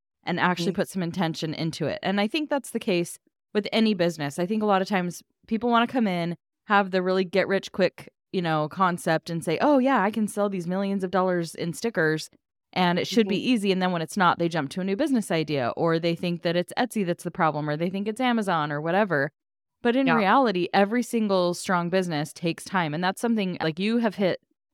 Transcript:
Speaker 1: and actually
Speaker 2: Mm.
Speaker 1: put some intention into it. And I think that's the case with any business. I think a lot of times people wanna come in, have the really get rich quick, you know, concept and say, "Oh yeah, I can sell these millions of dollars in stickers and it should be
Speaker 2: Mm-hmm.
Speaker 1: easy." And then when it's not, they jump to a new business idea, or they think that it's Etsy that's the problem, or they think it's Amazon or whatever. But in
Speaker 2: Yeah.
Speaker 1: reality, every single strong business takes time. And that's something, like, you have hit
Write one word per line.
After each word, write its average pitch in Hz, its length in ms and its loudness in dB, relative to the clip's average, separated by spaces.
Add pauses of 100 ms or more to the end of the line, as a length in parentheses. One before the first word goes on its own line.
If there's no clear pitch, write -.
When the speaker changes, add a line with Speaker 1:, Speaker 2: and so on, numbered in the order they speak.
(240)
Speaker 1:
and 170 160 -4
actually 175 320 2
Speaker 2:
Mm. 170 40 -8
Speaker 1:
put 196 140 -2
some 185 140 -4
intention 160 500 -2
into 160 340 -2
it. 101 160 -4
And 190 180 0
I 208 60 2
think 302 220 -4
that's - 220 -4
the 233 80 -4
case 175 400 -2 (340)
with 208 180 -2
any 220 220 4
business. 165 460 -2
I 277 60 0
think 214 180 -2
a - 20 0
lot 196 160 4
of 185 60 -2
times 180 340 -2 (260)
people 226 220 -2
wanna 233 180 4
come 233 200 0
in, 175 280 -2 (320)
have 202 240 2
the 185 120 2
really 185 220 2
get 180 220 0
rich 190 240 -2
quick, - 380 -2 (220)
you 190 100 -2
know, 156 280 0
concept 175 600 0
and 170 140 -4
say, 160 180 0
"Oh 285 160 6
yeah, 254 240 4
I 196 100 2
can 214 160 -2
sell 208 220 -2
these 185 180 -4
millions 196 360 -2
of 185 80 -4
dollars 180 440 0
in 170 180 -6
stickers 160 560 0 (440)
and 175 260 2
it - 80 -2
should 220 200 4
be 190 100 0
Speaker 2:
Mm-hmm. - 140 -2
Speaker 1:
easy." 202 200 2
And 185 100 2
then 185 100 0
when 170 100 -2
it's 160 160 -6
not, 175 220 4
they 170 100 2
jump 156 220 -2
to 185 100 -6
a - 20 -4
new 196 120 -2
business 254 360 0
idea, 151 460 0
or 165 220 2
they 170 160 0
think 175 280 -4
that 170 120 0
it's 175 220 -2
Etsy 226 280 -2
that's 170 180 -2
the 170 80 -6
problem, 151 380 0
or 147 80 -2
they 170 120 -2
think 196 180 -4
it's 220 140 -6
Amazon 190 500 0
or 147 100 -2
whatever. 165 500 0 (520)
But 240 120 2
in 269 120 2
Speaker 2:
Yeah. 254 60 4
Speaker 1:
reality, 208 600 4
every 202 300 2
single 196 500 0
strong 175 380 -2
business 170 420 0
takes 170 320 -4
time. 170 300 0
And 170 80 -2
that's 190 180 -2
something, 214 400 0
like, 160 180 0
you 214 200 0
have 226 160 0
hit 185 260 0 (320)